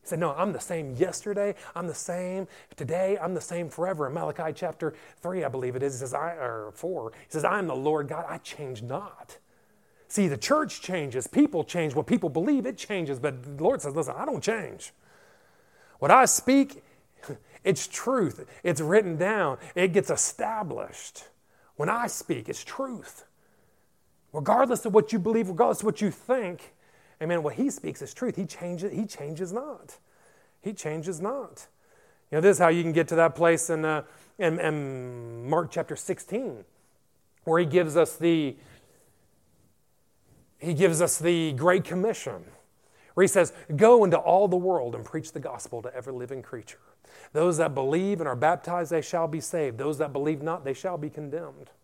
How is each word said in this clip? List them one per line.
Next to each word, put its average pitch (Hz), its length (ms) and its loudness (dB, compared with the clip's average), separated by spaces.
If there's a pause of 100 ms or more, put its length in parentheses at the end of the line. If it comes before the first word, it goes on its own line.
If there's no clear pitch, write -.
He - 60 -20
said, 165 140 -4
"No, 170 100 0
I'm 175 220 -2
the 143 80 -8
same 151 340 -8
yesterday, 196 600 -2 (180)
I'm 170 140 -6
the 156 40 -6
same 180 540 -6 (300)
today, 185 440 -2
I'm 175 140 -4
the 160 60 -4
same 175 280 -8
forever." 165 380 -4
In 131 80 -6
Malachi 160 400 -4
chapter 156 400 -6 (220)
three, 180 260 -6
I 139 60 -2
believe 127 260 -4
it 131 80 -4
is, 139 120 -2
he 123 40 -8
says, 127 160 -8
"I," 160 200 -4
or 117 360 -8
four, 156 400 -6
he - 220 -20
says, 156 120 -4
"I 180 140 4
am 190 80 -2
the 147 80 -4
Lord 143 320 0
God, 156 220 -8
I 160 100 -8
change 131 420 -12
not." 143 580 -12 (720)
See, 196 200 2
the 147 80 0
church 285 460 0
changes, 139 440 -4
people 277 380 2
change, 160 320 -2
what 147 100 0
people 202 220 2
believe, 202 360 2
it 240 140 -6
changes, 143 400 -4
but 131 240 -4
the 143 180 -12
Lord 233 220 2
says, 143 140 -6
"Listen, 143 200 -2
I 185 80 -6
don't 262 160 -4
change. 202 520 -6 (1040)
What 143 140 4
I 254 140 10
speak, - 580 2 (440)
<laughs> - 360 -16
it's 185 240 0
truth. 208 600 -2 (140)
It's 160 180 0
written 170 360 2
down. 180 420 0 (160)
It 180 140 4
gets 180 200 2
established. 185 1160 -4 (500)
When 151 140 -2
I 233 180 0
speak, - 420 -6
it's - 140 -8
truth." - 600 -12 (1080)
Regardless 226 540 2
of 202 80 -2
what 214 180 6
you 226 60 2
believe, 214 300 2
regardless 180 320 2
of 208 60 -2
what - 140 -2
you 202 120 0
think, 208 600 -4 (480)
amen, 165 220 0
what 147 120 -2
he 240 140 0
speaks - 320 -8
is - 140 -12
truth. 240 220 -4
He 190 100 -4
changes, 175 460 -6
he 214 140 -4
changes 160 460 -8
not. 247 460 -10 (640)
He 214 100 -6
changes 160 480 -6
not. 247 460 -8 (640)
You 147 60 -2
know, 156 60 2
this 190 160 8
is - 20 -
how 175 80 8
you 170 160 2
can 165 80 0
get 156 160 2
to 165 80 0
that 165 180 6
place 165 360 4
in, 160 140 -2
uh, 156 200 -2 (340)
in, 170 220 0
in 127 880 -4
Mark 160 220 0
chapter 156 240 -6
sixteen, 180 680 -8 (800)
where 165 160 2
he 175 80 4
gives 156 300 2
us 160 180 4
the, 160 420 2 (2000)
he 170 160 -2
gives 165 280 4
us 160 160 2
the 165 340 2
Great 170 320 4
Commission, 170 600 -4 (720)
where 175 80 6
he 196 60 8
says, 175 240 4 (220)
"Go 220 300 10
into 170 140 6
all 180 300 6
the 180 80 2
world 175 380 0
and 113 100 -8
preach 156 280 -8
the 156 80 -8
gospel 123 420 -10
to 123 120 -10
every 127 180 -10
living 123 300 -8
creature. - 360 -14 (540)
Those 165 260 4
that 156 160 2
believe 165 460 0
and 151 80 -2
are 127 80 -2
baptized, 170 540 0
they 165 120 0
shall 165 260 -2
be 156 120 -4
saved. 143 380 -4
Those 143 200 -2
that 143 140 -2
believe 143 300 -2
not, 160 220 -4
they 135 100 -4
shall 180 240 -6
be 151 120 -6
condemned." 147 600 -10 (140)